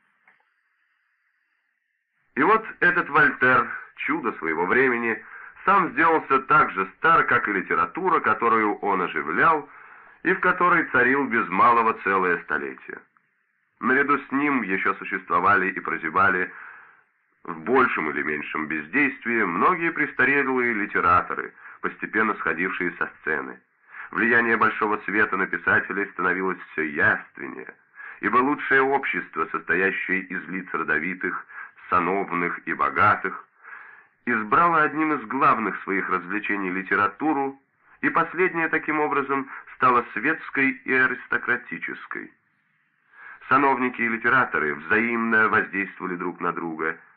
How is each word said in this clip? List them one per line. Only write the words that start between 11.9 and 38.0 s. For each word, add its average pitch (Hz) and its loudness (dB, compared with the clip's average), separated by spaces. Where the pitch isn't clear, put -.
целое 92 2
столетие. 69 -6
Наряду 139 2
с - -8
ним 139 2
ещё 95 -2
существовали 95 2
и 87 -6
прозябали 85 0
в 82 -10
большем 104 0
или 71 -4
меньшем 76 -6
бездействии 113 -2
многие 160 0
престарелые 131 0
литераторы, 90 0
постепенно 104 -2
сходившие 87 -2
со 76 -4
сцены. 67 -6
Влияние 117 2
большого 107 2
света 104 2
на 92 0
писателей 98 0
становилось 90 0
всё 80 -2
явственнее, 73 -4
ибо 104 0
лучшее 135 2
общество, 131 -2
состоящее 92 0
из 92 -8
лиц 90 -8
родовитых, 80 -4
сановных 87 0
и 80 -4
богатых, 80 0
избрало 139 2
одним 151 0
из 123 -6
главных 117 2
своих 92 -2
развлечений 92 -4
литературу, 104 -2